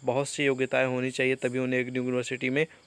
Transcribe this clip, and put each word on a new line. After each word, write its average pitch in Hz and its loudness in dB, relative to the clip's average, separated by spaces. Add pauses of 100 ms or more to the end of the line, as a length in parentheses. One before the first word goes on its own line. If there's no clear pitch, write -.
बहुत 127 0
सी - -2
योग्यताएं 131 2
होनी 127 0
चाहिए, 131 2
तभी 127 -2
उन्हें 127 0
इग्नू 127 -2
यूनिवर्सिटी 127 -2
में 147 2 (200)